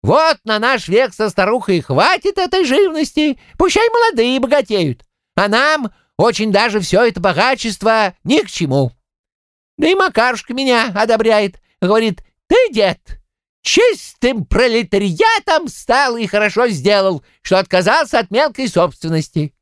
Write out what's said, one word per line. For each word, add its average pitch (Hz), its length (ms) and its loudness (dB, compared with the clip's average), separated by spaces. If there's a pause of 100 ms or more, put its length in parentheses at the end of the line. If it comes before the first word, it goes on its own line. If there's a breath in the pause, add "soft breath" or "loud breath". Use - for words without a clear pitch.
Вот 294 400 2
на 214 160 -4
наш 240 280 -2
век 220 260 0
со 214 160 -2
старухой 196 520 -2
хватит 349 560 0
этой 370 260 0
живности, 311 760 0 (180 soft breath)
пущай 403 320 2
молодые 440 500 0
богатеют, 220 640 -2 (320)
а 196 120 0
нам — 262 440 0 (260)
очень 214 340 0
даже 208 280 2
всё 185 240 0
это 233 160 0
богачество 202 960 0 (100)
ни 262 160 2
к - 100 -4
чему. 135 420 -2 (840)
Да 302 100 0
и 359 80 2
Макарушка 254 580 -2
меня 247 420 0
одобряет, 214 640 0 (220)
говорит: 196 420 0 (240)
«Ты, 349 80 2 (160)
дед, 196 280 0 (640)
чистым 240 800 0
пролетариатом 240 1200 0
стал 254 500 -2
и 226 100 -4
хорошо 208 400 0
сделал, 190 560 0 (180)
что - 160 0
отказался 208 640 0
от 214 100 -4
мелкой 262 380 -2
собственности». 160 960 -2